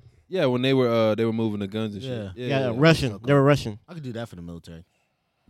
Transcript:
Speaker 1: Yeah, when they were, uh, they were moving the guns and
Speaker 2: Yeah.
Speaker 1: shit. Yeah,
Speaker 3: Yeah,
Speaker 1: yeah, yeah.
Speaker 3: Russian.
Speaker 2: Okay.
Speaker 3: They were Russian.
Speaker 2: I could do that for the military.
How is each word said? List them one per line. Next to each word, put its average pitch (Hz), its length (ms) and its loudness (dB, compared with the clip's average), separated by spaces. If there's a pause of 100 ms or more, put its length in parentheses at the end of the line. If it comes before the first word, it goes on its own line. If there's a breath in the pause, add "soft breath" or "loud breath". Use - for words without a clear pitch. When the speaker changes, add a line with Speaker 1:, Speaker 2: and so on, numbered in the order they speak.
(280)
Speaker 1:
Yeah, 175 180 0
when 123 160 0
they 135 120 2
were, 127 140 4
uh, 113 260 4
they 113 120 0
were 113 60 0
moving 110 280 -2
the 101 60 -4
guns 107 280 -6
and 101 80 -10
Speaker 2:
Yeah. 117 260 -8
Speaker 1:
shit. 95 80 -14
Yeah, 123 100 -8
Speaker 3:
Yeah, 135 140 0
Speaker 1:
yeah, 127 100 -2
yeah. 113 80 -4
Speaker 3:
Russian. 143 360 4
Speaker 2:
Okay. 104 120 -16
Speaker 3:
They 139 80 2
were 139 80 6
Russian. 135 360 2 (100)
Speaker 2:
I 165 60 -20
could 160 80 -12
do 127 100 -10
that 113 180 -10
for 92 60 -18
the 85 60 -14
military. 85 420 -16 (640)